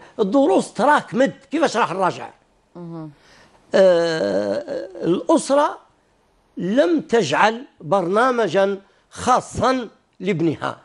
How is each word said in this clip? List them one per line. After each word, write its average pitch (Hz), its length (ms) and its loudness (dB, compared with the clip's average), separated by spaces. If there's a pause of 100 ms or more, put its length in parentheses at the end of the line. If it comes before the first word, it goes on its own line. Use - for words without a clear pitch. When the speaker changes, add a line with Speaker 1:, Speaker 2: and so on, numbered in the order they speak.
(200)
Speaker 1:
الدروس 269 540 2
تراكمت، 254 600 2 (180)
كيفاش 269 260 -2
راح 208 160 0
نراجع؟" 135 360 -4 (460)
Speaker 2:
مهم. 165 360 -14 (640)
Speaker 1:
آه، 160 880 2 (400)
الأسرة 269 720 0 (800)
لم 277 440 0
تجعل 214 640 0 (160)
برنامجا 196 960 0 (320)
خاصا 240 800 -2 (320)
لابنها 165 640 -2